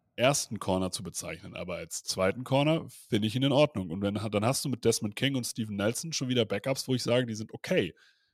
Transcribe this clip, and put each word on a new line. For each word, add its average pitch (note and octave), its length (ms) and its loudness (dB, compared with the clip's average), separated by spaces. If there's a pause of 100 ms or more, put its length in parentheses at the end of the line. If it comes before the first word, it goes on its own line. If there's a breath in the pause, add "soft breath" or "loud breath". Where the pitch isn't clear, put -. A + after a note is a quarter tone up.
(160)
ersten C#3+ 420 2
Corner F#2 320 0
zu - 120 -8
bezeichnen, F2 540 -10
aber F2 180 -8
als E2 300 -10
zweiten F#2+ 400 0
Corner C#3+ 420 2
finde A2 400 -2
ich G#2 80 -2
ihn B2+ 80 2
in C#3 80 4
Ordnung. B2+ 380 4
Und F#2+ 120 -4
wenn, G2+ 120 0
dann G#2 320 0
hast C3 180 0
du D3 60 -4
mit A#2+ 160 -4
Desmond A2+ 320 2
King C#3 180 0
und B2 80 -2
Steven G#2+ 320 -6
Nelson A#2+ 380 -2
schon B2+ 160 -4
wieder A#2+ 160 2
Backups, B2+ 420 -4
wo C3 80 2
ich A#2+ 80 -2
sage, B2 220 2
die A2 100 -6
sind G#2+ 180 -10
okay. C3 400 0 (400 soft breath)